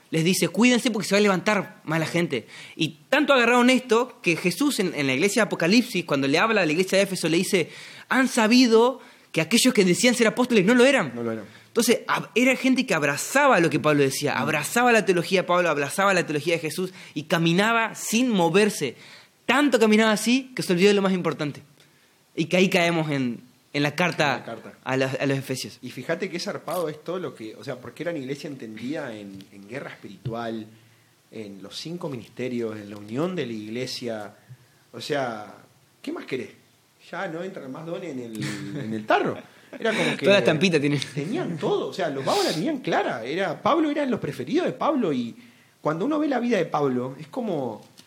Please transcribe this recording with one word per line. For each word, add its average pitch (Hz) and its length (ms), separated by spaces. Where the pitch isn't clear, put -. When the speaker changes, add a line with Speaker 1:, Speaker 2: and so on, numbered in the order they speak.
Speaker 1:
les 160 120
dice, 175 240
"Cuídense 233 440
porque 202 180
se 196 60
va 202 40
a - 20
levantar 196 600
mala 160 220
gente." 143 400
Y 156 220
tanto 285 240
agarraron 240 380
esto 247 500
que 170 160
Jesús 202 420
en, 180 140
en 139 140
la 131 80
iglesia 196 260
de 196 60
Apocalipsis, 180 580
cuando 139 220
le 139 100
habla 214 240
a 175 60
la 151 40
iglesia 185 280
de 196 60
Éfeso, 185 220
le 160 100
dice, 180 320
"Han 254 220
sabido 240 720
que 160 80
aquellos 233 320
que 202 100
decían 185 300
ser 233 140
apóstoles 233 360
no 220 120
lo 240 100
eran." 240 300
Speaker 2:
No 120 80
lo 117 100
eran. 110 100
Speaker 1:
Entonces, - 400
ab-, - 280
era 254 200
gente 254 300
que - 80
abrazaba 175 680
lo 165 120
que 147 80
Pablo 143 240
decía, 135 320
Speaker 2:
Mm. - 20
Speaker 1:
abrazaba 151 560
la 220 120
teología 180 360
de 175 60
Pablo, 175 220
abrazaba 151 440
la 170 120
teología 151 280
de 165 60
Jesús 180 340
y 151 80
caminaba 185 720
sin 247 340
moverse. 175 640
Tanto 262 320
caminaba 220 340
así 240 420
que 170 60
se 156 100
olvidó 185 180
de 208 40
lo 202 80
más 190 120
importante. 156 500
Y 165 100
que 175 120
ahí 185 120
caemos 170 420
en, 127 300
en 143 100
la 147 120
carta 160 380
Speaker 2:
En 120 60
la - 60
carta. 110 280
Speaker 1:
a 131 140
los, 135 220
a 147 80
los 139 100
Efesios. 131 460
Speaker 2:
Y 123 80
fíjate 170 380
qué 160 100
zarpado 170 500
es 151 140
todo 175 160
lo 147 160
que, 110 200
o - 80
sea, 131 140
porque - 260
era 170 80
una 165 80
iglesia 139 280
entendida 131 680
en, 98 360
en 101 160
guerra 135 240
espiritual, 113 760
en 101 300
los 95 160
cinco 170 320
ministerios, 120 640
en 104 140
la 104 80
unión 123 380
de 151 100
la 117 80
iglesia. 110 800
O 117 100
sea, 117 520
¿qué 285 100
más 339 140
querés? 120 240
Ya 180 160
no 165 160
entran 143 280
más 156 140
dones 175 280
en 127 60
el, 104 640
en 110 120
el 107 100
tarro. 294 320
Era 226 140
como 165 240
que 143 80
Speaker 1:
Toda 190 80
la 202 60
estampita 165 400
tiene. 143 180
Speaker 2:
tenían 185 460
todo, 330 300
o 131 40
sea, 170 160
los 135 160
vagos 349 200
la 269 80
tenían 220 260
clara. 190 440
Era, 156 380
Pablo 302 300
eran 294 180
los 226 100
preferidos 160 460
de 208 60
Pablo 233 420
y 120 220
cuando 165 240
uno 302 120
ve 302 100
la 269 120
vida 240 180
de 165 80
Pablo, 135 540
es 156 80
como, 143 540